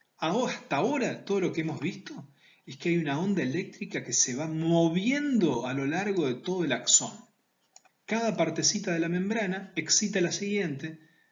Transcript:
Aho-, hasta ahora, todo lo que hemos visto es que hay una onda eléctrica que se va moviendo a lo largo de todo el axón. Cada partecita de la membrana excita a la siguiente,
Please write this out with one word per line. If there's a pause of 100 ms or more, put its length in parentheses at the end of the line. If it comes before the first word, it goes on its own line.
(180)
Aho-,
hasta
ahora,
todo
lo
que
hemos
visto (400)
es
que
hay
una
onda
eléctrica
que
se
va
moviendo
a
lo
largo
de
todo
el
axón. (920)
Cada
partecita
de
la
membrana
excita
a
la
siguiente, (320)